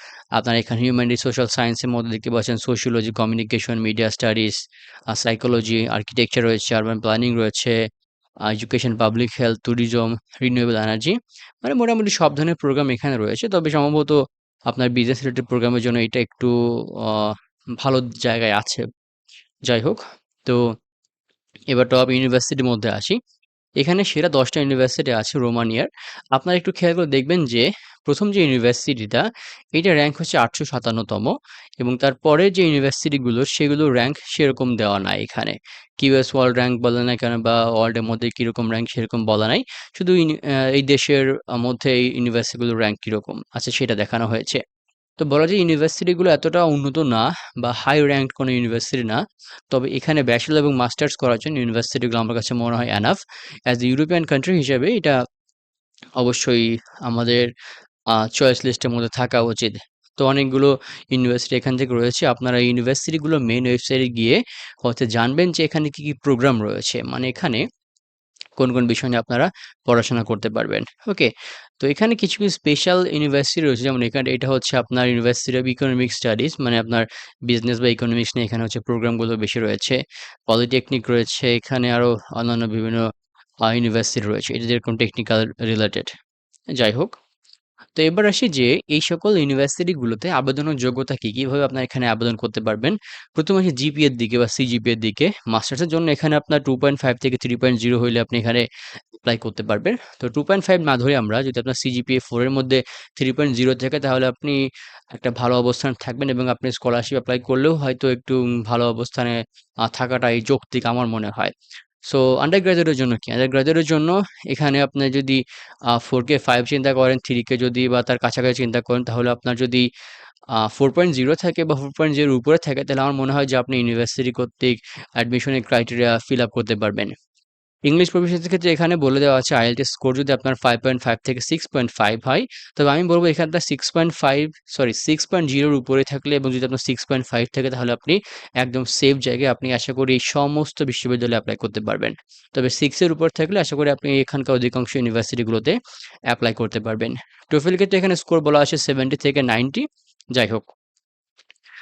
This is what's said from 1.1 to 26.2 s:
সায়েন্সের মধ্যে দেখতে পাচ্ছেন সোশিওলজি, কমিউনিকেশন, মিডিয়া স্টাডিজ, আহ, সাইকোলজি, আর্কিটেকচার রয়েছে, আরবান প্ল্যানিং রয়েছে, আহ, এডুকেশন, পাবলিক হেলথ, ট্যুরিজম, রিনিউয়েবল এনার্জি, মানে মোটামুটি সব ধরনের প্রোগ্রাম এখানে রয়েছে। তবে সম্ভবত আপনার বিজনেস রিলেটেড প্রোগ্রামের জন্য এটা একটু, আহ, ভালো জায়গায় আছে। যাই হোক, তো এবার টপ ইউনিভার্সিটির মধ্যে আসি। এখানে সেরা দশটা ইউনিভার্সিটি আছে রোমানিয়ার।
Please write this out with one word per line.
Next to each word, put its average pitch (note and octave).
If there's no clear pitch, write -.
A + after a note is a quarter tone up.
সায়েন্সের A#2+
মধ্যে A#2
দেখতে A2
পাচ্ছেন A#2
সোশিওলজি, A#2
কমিউনিকেশন, A2+
মিডিয়া A2
স্টাডিজ, A2
আহ, A2+
সাইকোলজি, A2+
আর্কিটেকচার A2+
রয়েছে, A2+
আরবান A2
প্ল্যানিং A2+
রয়েছে, A2+
আহ, G#2+
এডুকেশন, A#2
পাবলিক A2+
হেলথ, A2+
ট্যুরিজম, A#2
রিনিউয়েবল A#2+
এনার্জি, A2
মানে C#4
মোটামুটি A3+
সব D3
ধরনের D#3+
প্রোগ্রাম C#3
এখানে B2+
রয়েছে। G#2+
তবে E3+
সম্ভবত D3
আপনার B2
বিজনেস A#2+
রিলেটেড B2+
প্রোগ্রামের A#2+
জন্য A#2+
এটা A2+
একটু, A#2+
আহ, G#2+
ভালো C3+
জায়গায় A#2
আছে। G#2+
যাই A#2+
হোক, E3
তো A#2+
এবার B2+
টপ B2+
ইউনিভার্সিটির B2+
মধ্যে A#2
আসি। G#2+
এখানে F3
সেরা D#3+
দশটা C#3
ইউনিভার্সিটি C3+
আছে A2+
রোমানিয়ার। A#2